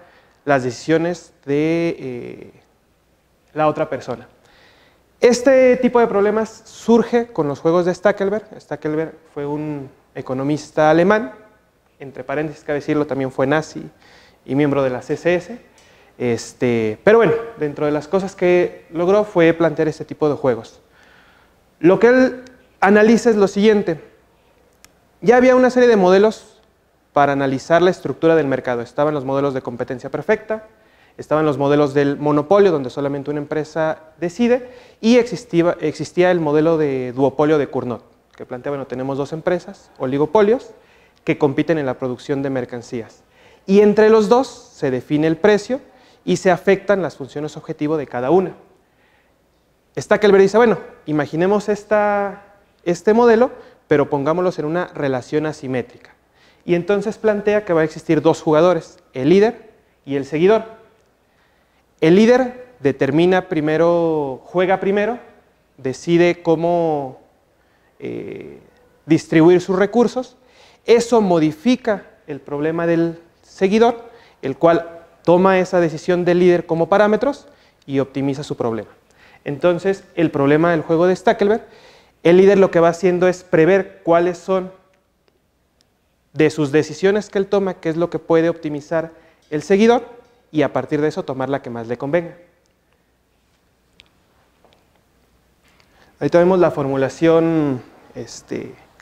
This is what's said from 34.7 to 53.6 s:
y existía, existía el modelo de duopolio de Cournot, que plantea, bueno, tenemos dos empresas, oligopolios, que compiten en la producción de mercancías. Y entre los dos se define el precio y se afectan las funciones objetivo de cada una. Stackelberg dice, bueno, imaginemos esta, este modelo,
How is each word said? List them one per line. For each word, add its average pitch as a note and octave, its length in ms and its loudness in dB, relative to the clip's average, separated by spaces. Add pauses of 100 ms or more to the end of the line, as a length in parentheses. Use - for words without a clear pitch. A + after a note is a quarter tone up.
y A#3 160 4
existía, F3 640 0
existía D#3+ 480 -2
el F3+ 100 2
modelo D#3 380 2
de C3+ 360 -2
duopolio C#3 440 2
de C#3 100 0
Cournot, A#2+ 360 -6 (340)
que A#2+ 80 -16
plantea, B2+ 240 -12
bueno, C#3 160 -8
tenemos C3 320 -8
dos C#3+ 160 -6
empresas, F3 640 -6
oligopolios, D#3 720 0 (540)
que A#3+ 160 -2
compiten D#3+ 400 0
en C#3 80 -6
la B2+ 80 -4
producción C#3 480 -8
de C#3 80 -6
mercancías. A#2+ 720 -10 (420)
Y G3 160 4
entre G#3+ 300 4
los G#3+ 180 2
dos B3 180 2
se - 440 -8
define D3 340 -2
el D#3+ 100 0
precio G#3 460 0 (420)
y F3+ 140 -2
se F#3+ 140 0
afectan G3 500 0
las D3 160 -8
funciones D3 400 -12
objetivo D#3 400 -6
de C#3 80 -6
cada B2 240 -6
una. F#3 240 0 (1400)
Stackelberg G3 460 4
dice, G3 140 2
bueno, A3+ 200 4 (300)
imaginemos E3 640 -2
esta, G3+ 760 -2 (380)
este F3 320 0
modelo, A#3 340 4 (380)